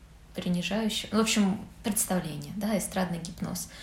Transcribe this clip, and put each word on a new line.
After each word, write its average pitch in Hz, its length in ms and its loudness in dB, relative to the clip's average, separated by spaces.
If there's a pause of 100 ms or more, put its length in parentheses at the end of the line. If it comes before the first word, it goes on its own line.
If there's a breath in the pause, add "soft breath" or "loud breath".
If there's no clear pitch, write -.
(360)
принижающе. 196 720 0
Ну, 202 80 4
в 226 40 8
общем, 208 360 4 (240)
представление, 156 720 0
да, 208 240 0
эстрадный 175 400 -2
гипноз. - 500 -6 (140 loud breath)